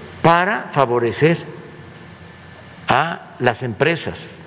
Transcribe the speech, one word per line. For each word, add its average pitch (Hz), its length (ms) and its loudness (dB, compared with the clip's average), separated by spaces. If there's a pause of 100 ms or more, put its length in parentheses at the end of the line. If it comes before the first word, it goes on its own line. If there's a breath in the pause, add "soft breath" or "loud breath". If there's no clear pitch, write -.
(220)
para 185 480 2
favorecer 123 680 2 (1500)
a 147 500 -2
las 123 240 0
empresas 120 680 -2 (160)